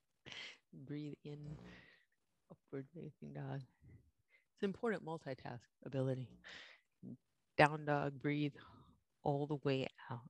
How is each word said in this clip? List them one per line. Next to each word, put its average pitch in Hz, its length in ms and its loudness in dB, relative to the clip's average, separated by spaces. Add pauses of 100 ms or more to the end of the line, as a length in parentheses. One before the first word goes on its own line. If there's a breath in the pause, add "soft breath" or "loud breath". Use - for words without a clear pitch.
(840 loud breath)
Breathe 147 300 -4 (100)
in, 147 140 -8 (1120 loud breath)
upward 135 340 -8 (100)
facing 147 380 -10
dog. 139 300 -2 (920 soft breath)
It's - 100 -2
important 202 380 0
multitask 139 580 -4 (260)
ability. 131 420 2 (1300 loud breath)
Down 151 300 8
dog, 143 340 2
breathe 147 320 4 (680 loud breath)
all 147 240 4
the 147 180 0
way 135 220 4 (240)
out. 117 200 -4